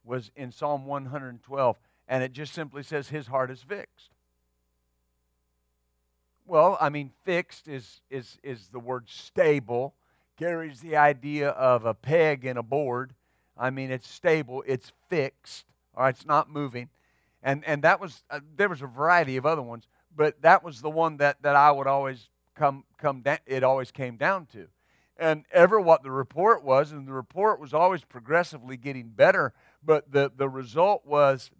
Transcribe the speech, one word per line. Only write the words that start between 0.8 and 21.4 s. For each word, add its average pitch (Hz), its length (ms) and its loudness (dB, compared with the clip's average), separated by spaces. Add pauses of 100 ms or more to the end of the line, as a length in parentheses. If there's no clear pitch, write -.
one 139 200 -8
hundred 127 380 -14
twelve, 131 340 0 (320)
and 131 160 -2
it 131 80 -8
just 143 200 -14
simply 143 300 -12
says, 143 240 -8
"His 139 200 -10
heart 127 220 -4
is 123 140 -18
fixed." - 480 -16 (2250)
Well, 175 360 4
I 156 80 0
mean, 143 220 -8 (120)
fixed 175 460 -6
is, 131 400 -16
is, 131 340 -14
is 117 240 -14
the 120 140 -16
word 123 260 -8
stable, 135 840 -2 (440)
carries 160 440 -6
the 160 160 -4
idea 147 540 2
of 123 340 2
a 113 80 0
peg 151 500 2
in 127 140 -6
a 117 60 -6
board. 127 500 -4 (440)
I 123 120 -2
mean, 135 220 -8
it's 127 180 -8
stable, 139 580 0
it's 131 240 -4 (180)
fixed, - 560 -6 (300)
all 127 80 -2
right, 131 60 4
it's - 160 -6
not 151 240 0
moving. 131 400 -10 (520)
And, 139 240 -4
and 147 180 -2
that 180 180 4
was, 180 280 -16
uh, 143 120 -10 (160)
there 202 100 2
was 165 140 -8
a 139 60 -12
variety 139 500 0
of 127 80 -2
other 156 160 0
ones, 117 260 -16 (260)
but 151 280 -2
that 170 240 6
was 135 160 -16
the 151 80 -8
one 160 280 -2
that, 143 260 0